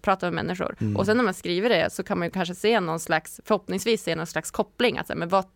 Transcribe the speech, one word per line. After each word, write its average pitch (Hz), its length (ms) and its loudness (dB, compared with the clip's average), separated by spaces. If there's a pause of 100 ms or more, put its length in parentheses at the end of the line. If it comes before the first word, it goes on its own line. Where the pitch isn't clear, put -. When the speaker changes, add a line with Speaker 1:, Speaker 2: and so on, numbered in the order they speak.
Speaker 1:
prata 190 240 2
med 170 80 -2
människor. 180 460 -2
Speaker 2:
Mm. 104 160 0
Speaker 1:
Och 190 100 2
sen 214 100 4
när 247 80 4
man 185 100 0
skriver 175 340 -2
det 185 240 2
så - 100 -6
kan 175 160 -2
man 175 80 0
ju 170 40 -4
kanske 175 240 -4
se 220 260 2
någon 165 200 -2
slags, - 440 -2
förhoppningsvis 202 580 0
se 165 120 -2
någon 160 120 -4
slags - 240 -6
koppling. - 480 0
Att - 80 -4
så - 60 -6
här, - 60 -4
men 170 100 -2
vad, 190 160 4 (120)